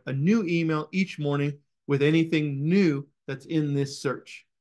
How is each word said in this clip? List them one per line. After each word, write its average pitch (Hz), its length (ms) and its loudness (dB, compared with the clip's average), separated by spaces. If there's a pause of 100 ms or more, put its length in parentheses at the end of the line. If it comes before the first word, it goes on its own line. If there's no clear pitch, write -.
a - 60 -4
new 185 320 2
email 160 460 0
each 185 280 -2
morning 143 380 -2 (300)
with 139 140 2
anything 151 680 2
new 165 400 2 (200)
that's 131 180 -10
in 151 280 0
this 139 280 -2
search. - 440 -8 (160)